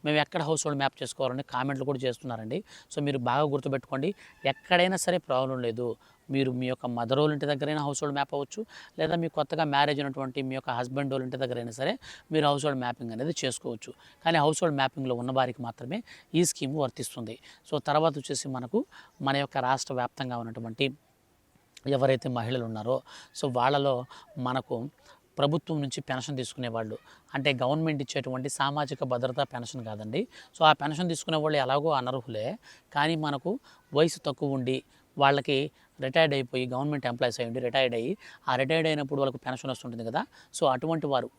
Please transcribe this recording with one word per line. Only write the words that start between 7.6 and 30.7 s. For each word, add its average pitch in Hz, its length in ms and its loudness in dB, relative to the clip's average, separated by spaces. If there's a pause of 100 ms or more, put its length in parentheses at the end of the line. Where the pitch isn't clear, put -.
హౌస్ 143 220 -2
హోల్డ్ 143 100 -2
మ్యాప్ 139 200 -2
అవ్వచ్చు, 143 320 -4 (340)
లేదా 160 160 2
మీ 165 120 0
కొత్తగా 156 360 0
మ్యారేజ్ 143 360 2
అయినటువంటి 135 420 -4
మీ 131 140 -4
యొక్క 131 140 -6
హస్బెండ్ 127 440 -2
వాళ్ళ 135 100 -2
ఇంటి 127 140 -6
దగ్గరైనా 120 340 -4
సరే 139 280 -2 (320)
మీరు 156 140 4
హౌస్ 143 200 4
హోల్డ్ 139 140 0
మ్యాపింగ్ 120 320 -4
అనేది 139 220 -4 (120)
చేసుకోవచ్చు. 123 480 -6 (320)
కానీ 165 120 4
హౌస్ 151 260 4
హోల్డ్ 156 120 4
మ్యాపింగ్‌లో 135 400 0
ఉన్న 123 160 -4
వారికి 127 300 2
మాత్రమే 123 420 -8 (320)
ఈ 170 100 6
స్కీమ్ 143 300 -4
వర్తిస్తుంది. 120 640 -4 (340)
So 143 100 -2
తర్వాత 151 340 4
వచ్చేసి 139 320 -6
మనకు 131 360 -2 (360)
మన 139 160 2
యొక్క 139 200 0
రాష్ట్ర 131 360 0
వ్యాప్తంగా 123 440 -4
ఉన్నటువంటి 113 600 -2 (920)
ఎవరైతే 135 420 2
మహిళలు 120 360 -2
ఉన్నారో, 113 360 -2 (340)
so 135 220 -2
వాళ్ళలో 131 480 4 (320)
మనకు 127 520 -2 (480)
ప్రభుత్వం 151 440 0
నుంచి 139 200 -6
పెన్షన్ 131 360 -6
తీసుకునేవాళ్ళు, 113 600 -6 (360)
అంటే 139 200 2 (100)
గవర్నమెంట్ 151 380 0
ఇచ్చేటువంటి 131 480 -4
సామాజిక 143 540 -2
భద్రతా 127 400 -2
పెన్షన్ 120 420 -8
కాదండి. 110 420 -4 (300)
So 165 60 4
ఆ 156 100 10